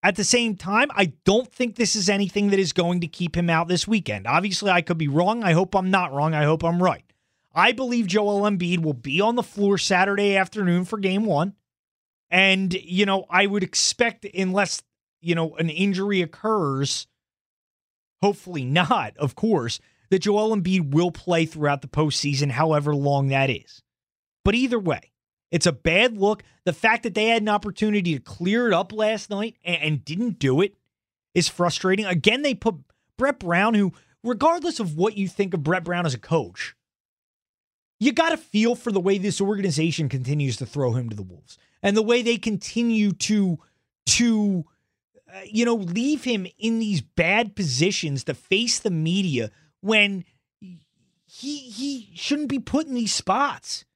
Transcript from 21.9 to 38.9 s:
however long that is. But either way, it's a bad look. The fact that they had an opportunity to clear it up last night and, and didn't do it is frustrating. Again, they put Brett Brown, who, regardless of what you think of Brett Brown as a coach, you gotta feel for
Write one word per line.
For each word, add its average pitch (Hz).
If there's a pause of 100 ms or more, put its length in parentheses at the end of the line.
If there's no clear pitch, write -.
however 147
long 139
that 135
is. - (600)
But 202
either 247
way, 165 (400)
it's 170
a 170
bad 202
look. 208 (200)
The 180
fact 233
that 208
they 214
had 233
an 214
opportunity 208
to 131
clear 214
it 202
up 180
last 214
night 208
and, 170
and 151
didn't 196
do 135
it 202 (560)
is 170
frustrating. 185
Again, 202
they 277
put 214 (420)
Brett 277
Brown, 190
who, 202 (320)
regardless 302
of 175
what 202
you 190
think 190
of 160
Brett 175
Brown 175
as 143
a 113
coach, - (1200)
you 247
gotta 320
feel 233
for 233